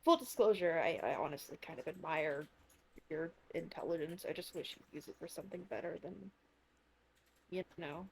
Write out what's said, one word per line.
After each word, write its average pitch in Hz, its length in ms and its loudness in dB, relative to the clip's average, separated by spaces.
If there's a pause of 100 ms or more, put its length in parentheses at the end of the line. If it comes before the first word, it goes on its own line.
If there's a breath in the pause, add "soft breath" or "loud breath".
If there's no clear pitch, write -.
Full 330 140 10
disclosure, 190 640 4
I, 147 180 4
I 123 120 2
honestly 143 480 -4
kind 160 160 -12
of - 100 -8
admire 156 580 0 (640)
your 160 240 -4 (220)
intelligence. 165 760 -4
I - 40 -2
just 170 220 -6
wish 160 220 -6
you'd - 180 -20
use 147 140 -10
it - 100 -12
for 170 100 -8
something 180 420 -10
better 175 320 -4
than, 185 120 -8 (1400)
you 185 120 -2 (160)
know, 165 320 -6